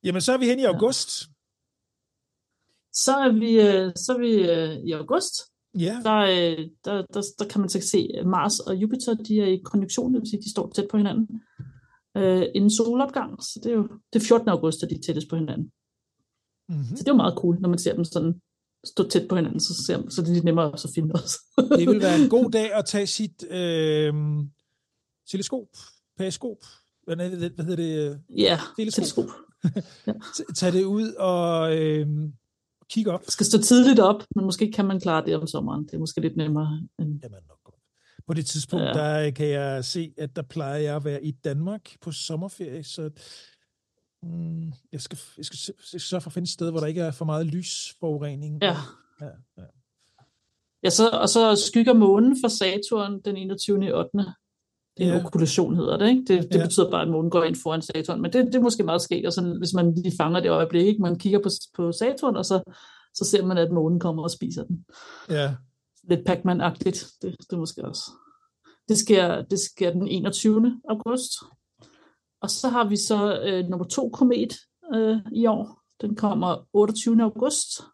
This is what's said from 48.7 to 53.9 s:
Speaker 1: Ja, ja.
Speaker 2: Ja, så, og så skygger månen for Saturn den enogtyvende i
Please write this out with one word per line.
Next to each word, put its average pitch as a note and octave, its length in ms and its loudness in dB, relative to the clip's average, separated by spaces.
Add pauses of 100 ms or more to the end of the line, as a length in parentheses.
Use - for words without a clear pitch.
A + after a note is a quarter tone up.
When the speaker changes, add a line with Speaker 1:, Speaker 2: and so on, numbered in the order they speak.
Speaker 1:
Ja, D3 40 -14 (320)
ja. - 60 -20 (1200)
Speaker 2:
Ja, F#3 60 6
så, A3 200 6
og G#3 200 2
så A3+ 260 6 (120)
skygger A#3 260 6
månen A3+ 480 8
for A#3+ 60 0
Saturn G3+ 800 -2
den G3+ 120 -4
enogtyvende G3 500 -2
i - 40 -2